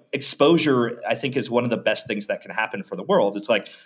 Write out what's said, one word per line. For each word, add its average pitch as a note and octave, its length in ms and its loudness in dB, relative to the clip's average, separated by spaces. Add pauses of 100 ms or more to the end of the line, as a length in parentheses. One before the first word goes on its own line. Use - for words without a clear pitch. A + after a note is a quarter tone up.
(120)
exposure, C#3 960 2
I A#2+ 80 0
think, B2+ 200 -4
is A#2 140 -2
one A#2+ 140 2
of A#2+ 60 0
the A2 60 0
best G#2 300 -2
things G#2 220 -6
that G2+ 120 -4
can - 120 -16
happen A2 320 -4
for - 100 -10
the F2+ 80 -8
world. A#2+ 340 2
It's, G2+ 120 -8
like, G#2+ 200 0 (180)